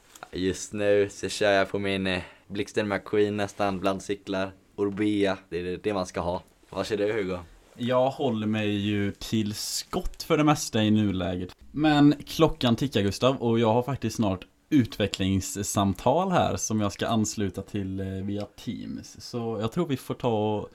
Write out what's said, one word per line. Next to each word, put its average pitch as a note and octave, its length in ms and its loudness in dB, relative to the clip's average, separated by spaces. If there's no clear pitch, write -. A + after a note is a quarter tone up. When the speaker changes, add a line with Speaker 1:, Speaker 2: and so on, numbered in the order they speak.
Speaker 1:
Just F#2 420 -4
nu G2+ 360 4
så F#2 200 -8
kör G#2 220 2
jag G2 200 4
på G2+ 80 -2
min, G2 280 0
eh, F2+ 140 0
Blixten G#2 400 -4
McQueen G#2 500 0
nästan G2+ 420 -2
bland F#2+ 220 0
cyklar. G2 500 -4
Orbea, G2+ 600 0
det E2+ 100 -4
är F2+ 40 -6
det, F2+ 140 -6
det G#2 160 -2
man F#2 120 -2
ska - 160 -6
ha. F2 220 -4
Vad F#2+ 160 -4
kör A2 120 -2
du, G#2 160 0
Hugo? F#2 240 -2
Speaker 2:
Jag B2+ 320 2
håller A2+ 380 -2
mig G#2+ 220 0
ju G2+ 420 0
till G#2+ 440 -2
skott - 680 -6
för D#3+ 140 2
det D3+ 60 4
mesta C#3+ 400 2
i G#2+ 80 4
nuläget. F#2 640 0
Men D3 440 6
klockan C3 480 2
tickar, B2+ 260 0
Gustav, B2 360 2
och A#2 220 2
jag A2+ 140 6
har B2 100 4
faktiskt A#2+ 320 -4
snart F#2+ 320 -2
utvecklingssamtal G2+ 1600 2
här G2+ 240 2
som G#2+ 260 -2
jag G2+ 100 0
ska - 160 -4
ansluta G#2 540 -2
till, F#2+ 380 -6
eh, F#2+ 60 -4
via G2+ 400 -6
Teams. - 760 -12
Så A2+ 400 -6
jag A2 100 -2
tror F3 160 -2
vi C#3 100 -2
får - 160 -6
ta B2 160 -2
och G#2+ 460 0